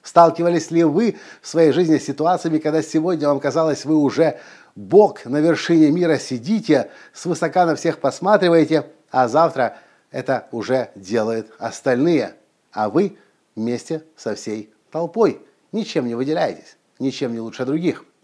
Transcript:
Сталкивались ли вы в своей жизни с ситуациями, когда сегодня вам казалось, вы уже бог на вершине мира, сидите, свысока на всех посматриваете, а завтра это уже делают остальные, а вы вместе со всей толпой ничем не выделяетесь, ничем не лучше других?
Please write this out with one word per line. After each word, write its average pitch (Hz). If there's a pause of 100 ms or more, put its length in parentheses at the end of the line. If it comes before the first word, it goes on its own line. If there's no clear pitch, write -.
Сталкивались 170
ли 165
вы 185 (240)
в -
своей 160
жизни 156
с -
ситуациями, 160
когда 156
сегодня 160
вам 143
казалось, 147
вы 156
уже 143 (360)
бог 165
на 127
вершине 156
мира, 160
сидите, 135 (220)
свысока 175
на 160
всех 156
посматриваете, 170 (240)
а 127
завтра 135 (340)
это 131
уже 120
делают 107
остальные, 123 (360)
а 107
вы 160 (380)
вместе 120 (120)
со 107
всей 107 (180)
толпой 170 (300)
ничем 175
не 117
выделяетесь, 151 (220)
ничем 127
не 113
лучше 113
других? 156 (200)